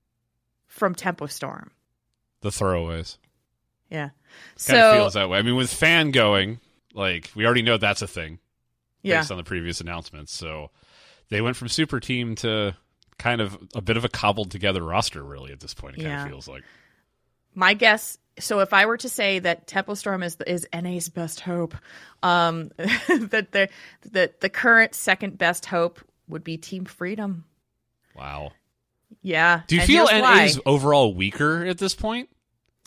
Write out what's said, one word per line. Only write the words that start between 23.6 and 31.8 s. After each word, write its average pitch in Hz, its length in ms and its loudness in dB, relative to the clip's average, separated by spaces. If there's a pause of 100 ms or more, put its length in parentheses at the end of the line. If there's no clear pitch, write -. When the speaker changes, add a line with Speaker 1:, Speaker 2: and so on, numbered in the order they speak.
Speaker 1:
that - 280 0
the 196 80 0
current 226 460 4
second - 440 -2
best 175 280 0
hope 170 320 -2 (300)
would 156 160 -12
be 165 120 -8
Team 185 280 -12
Freedom. 190 600 -8 (720)
Speaker 2:
Wow. 71 380 -12 (680)
Speaker 1:
Yeah. 170 440 2
Speaker 2:
Do 156 80 0
you 170 60 4
Speaker 1:
And 175 80 2
Speaker 2:
feel 320 180 8
Speaker 1:
here's 214 160 6
Speaker 2:
N 240 160 8
A's 147 180 4
Speaker 1:
why. 131 80 -8
Speaker 2:
overall 139 500 4
weaker 147 520 0
at 180 120 -4
this 190 160 -2